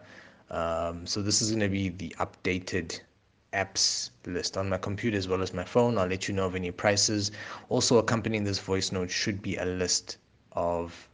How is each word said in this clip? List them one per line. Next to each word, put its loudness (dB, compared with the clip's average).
Um, -2
so -2
this 2
is 0
gonna 2
be 0
the -8
updated -2
apps 0
list -4
on 0
my 2
computer 0
as -2
well 0
as -2
my -4
phone. 4
I'll 4
let -2
you -2
know 2
of -2
any -2
prices. 2
Also 4
accompanying 2
this 0
voice 0
note -2
should -2
be -4
a -4
list -2
of -2